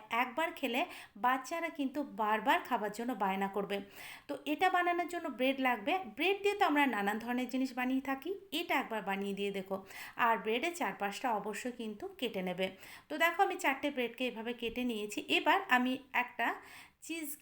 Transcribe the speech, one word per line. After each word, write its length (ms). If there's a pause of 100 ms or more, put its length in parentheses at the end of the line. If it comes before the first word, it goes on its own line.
একবার 420
খেলে 340 (320)
বাচ্চারা 520
কিন্তু 340
বারবার 580
খাবার 300
জন্য 220
বায়না 340
করবে। 340 (460)
তো 180
এটা 240
বানানোর 380
জন্য 200
ব্রেড 320
লাগবে। 400 (160)
ব্রেড 280
দিয়ে 120
তো 100
আমরা 200
নানান 340
ধরনের 300
জিনিস 240
বানিয়ে 280
থাকি, 320 (180)
এটা 240
একবার 260
বানিয়ে 320
দিয়ে 180
দেখো। 340 (300)
আর 220
ব্রেডের 380
চারপাশটা 560
অবশ্যই 400
কিন্তু 360
কেটে 340
নেবে। 280 (400)
তো 80
দেখো 260
আমি 120
চারটে 360
ব্রেডকে 360
এভাবে 260
কেটে 300
নিয়েছি। 380
এবার 380 (100)
আমি 280 (160)
একটা 420 (460)
চিজ 400